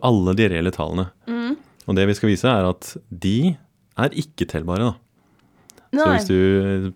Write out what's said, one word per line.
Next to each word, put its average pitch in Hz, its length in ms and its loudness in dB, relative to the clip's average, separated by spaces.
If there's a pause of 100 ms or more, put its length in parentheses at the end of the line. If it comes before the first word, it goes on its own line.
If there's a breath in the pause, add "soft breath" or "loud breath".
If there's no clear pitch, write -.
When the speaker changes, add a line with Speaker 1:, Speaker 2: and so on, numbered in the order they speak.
Speaker 1:
alle 95 320 4
de 110 120 4
reelle 90 240 0
tallene. 85 380 -4 (180)
Speaker 2:
Mhm. 233 300 -4 (300 soft breath)
Speaker 1:
Og - 80 0
det 95 120 2
vi 104 60 2
skal 107 160 0
vise 98 160 0
er 101 240 2
at - 260 -8 (220)
de 127 400 0 (400)
er 127 120 2
ikke - 360 -6
tellbare 85 320 -4
da. 117 160 0 (960 soft breath)
Så 294 140 2
Speaker 2:
Nei. - 120 4
Speaker 1:
hvis - 100 -2
du 95 680 2